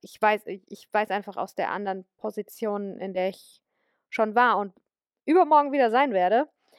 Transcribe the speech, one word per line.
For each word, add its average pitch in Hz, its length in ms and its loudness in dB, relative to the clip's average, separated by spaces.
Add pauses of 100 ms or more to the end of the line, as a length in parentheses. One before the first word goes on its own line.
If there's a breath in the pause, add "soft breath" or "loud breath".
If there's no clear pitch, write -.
ich - 200 -20
weiß, 214 240 0
ich, 190 220 -12
ich - 260 -20
weiß 214 160 -2
einfach 196 260 -8
aus - 200 -8
der - 160 -4
anderen 190 340 -8 (120)
Position, 208 840 -8
in 190 140 -10
der 185 160 -2
ich - 320 -16 (480)
schon 214 260 -2
war 233 240 4
und 202 140 -6 (520)
übermorgen 302 460 4
wieder 262 180 2
sein 254 240 2
werde, 196 340 2 (320 loud breath)